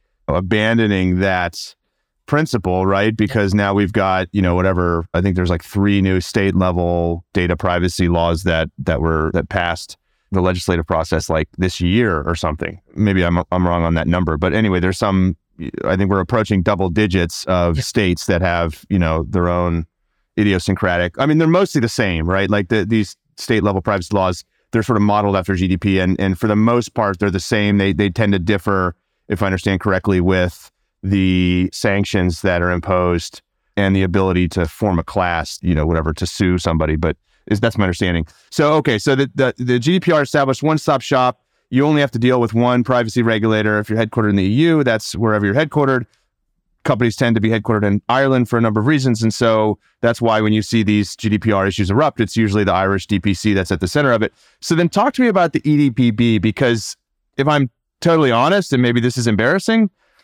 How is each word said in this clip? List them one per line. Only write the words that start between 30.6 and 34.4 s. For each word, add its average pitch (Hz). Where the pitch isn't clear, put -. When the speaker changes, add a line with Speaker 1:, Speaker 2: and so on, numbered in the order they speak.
Speaker 1:
the 90
sanctions 98
that 87
are 87
imposed 90
and 98
the 95
ability 92